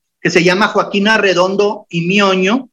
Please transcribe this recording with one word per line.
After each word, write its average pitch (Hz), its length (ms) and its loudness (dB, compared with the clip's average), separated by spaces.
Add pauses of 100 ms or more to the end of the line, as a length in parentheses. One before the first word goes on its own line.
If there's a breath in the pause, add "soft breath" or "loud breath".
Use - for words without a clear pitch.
(220)
que 160 80 -2
se 170 140 2
llama 185 240 2
Joaquín 196 400 -2
Arredondo 202 840 0
y 170 120 -4
Mioño 190 720 0